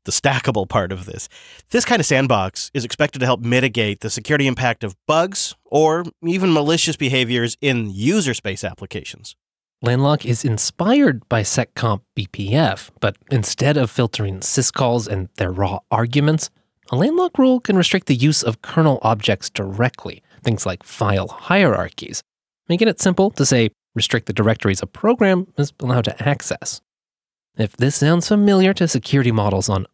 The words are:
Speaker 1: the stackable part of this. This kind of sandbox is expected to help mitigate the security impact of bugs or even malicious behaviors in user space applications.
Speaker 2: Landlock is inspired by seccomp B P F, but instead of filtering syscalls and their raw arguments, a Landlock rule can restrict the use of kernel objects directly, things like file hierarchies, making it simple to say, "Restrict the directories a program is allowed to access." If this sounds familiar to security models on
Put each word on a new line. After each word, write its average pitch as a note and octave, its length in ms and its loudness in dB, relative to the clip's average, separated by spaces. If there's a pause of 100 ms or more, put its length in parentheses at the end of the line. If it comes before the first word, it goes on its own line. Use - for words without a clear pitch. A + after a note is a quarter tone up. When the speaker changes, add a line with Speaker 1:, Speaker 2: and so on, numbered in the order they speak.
Speaker 1:
the - 80 -8
stackable A#2+ 560 0
part F#2 220 -2
of F#2 160 -10
this. - 220 -14 (420)
This A#3 140 2
kind A#3 160 2
of D3+ 60 0
sandbox B2 680 0
is B2+ 100 -4
expected C#3+ 360 -4
to B2+ 60 0
help A#2+ 140 0
mitigate A#2 600 0
the A2 100 -6
security C#3 380 -2
impact A#2+ 340 -2
of G2+ 140 -8 (100)
bugs E3+ 480 0 (100)
or D#3 400 2 (220)
even F#3 260 2
malicious D#3+ 440 2
behaviors B2 680 0
in A#2+ 280 0
user B2 440 0
space G2 300 -8
applications. - 720 -12 (460)
Speaker 2:
Landlock C3+ 440 0
is A#2 180 -2
inspired E3+ 840 0
by A2+ 120 2
seccomp A2 600 -2 (120)
B G2+ 160 -6
P G2+ 240 -8
F, C#3 360 0 (100)
but G2+ 160 -2 (140)
instead C#3 480 0
of B2+ 120 0
filtering G2+ 500 -2
syscalls A#2+ 680 0
and F#2+ 280 -6
their F#2 140 -2
raw F#2+ 280 -2 (120)
arguments, C#3+ 600 0 (400)
a B2 60 0
Landlock E4 420 2
rule B3+ 220 4
can G3 180 0
restrict F3+ 280 0
the C#3+ 80 2
use C#3+ 280 2
of A2+ 180 -4
kernel D#3 400 2
objects A2 480 0
directly, A#2 720 -4 (200)
things A2 240 -2
like F#2 160 -6
file G2 460 -2
hierarchies, - 920 -2 (460)
making G3 200 2
it - 120 -2
simple F#3+ 300 2
to C#3 160 0
say, A#2 240 2 (240)
"Restrict - 320 -2
the G2 80 -6
directories G#2 480 0
a - 40 -6
program G3 600 0 (100)
is C#3+ 240 -2
allowed B2 240 0
to A2 240 -4
access." - 540 -6 (720)
If A2 180 -2
this C3+ 220 0
sounds E3 320 2
familiar G3 460 4
to F#3 120 0
security C3 460 2
models G2+ 380 2
on F#2+ 240 -2